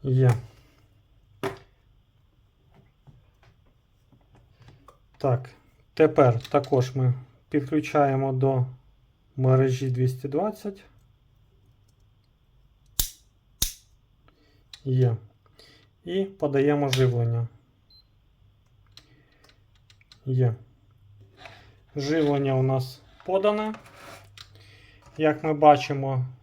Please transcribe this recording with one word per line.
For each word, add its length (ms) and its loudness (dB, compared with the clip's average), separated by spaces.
Є. 300 4
Так, 320 -2
тепер 460 4
також 540 -2
ми 200 2
підключаємо 840 0
до 340 0
мережі 540 2
двісті 380 -2
двадцять. 560 -6
Є. 320 0
І 200 -2
подаємо 640 0
живлення. 600 0
Є. 280 0
Живлення 580 0
у 80 0
нас 400 -4
подане. 500 -2
Як 280 0
ми 100 0
бачимо 720 2